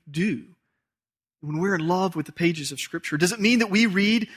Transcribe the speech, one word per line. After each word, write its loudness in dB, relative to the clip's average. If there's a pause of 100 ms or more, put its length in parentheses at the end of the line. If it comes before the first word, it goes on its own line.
(100)
do -4 (960)
when -8
we're 0
in -2
love 0
with -4
the -18
pages -2
of -10
Scripture? -6
Does 4
it -8
mean 4
that 0
we 4
read 2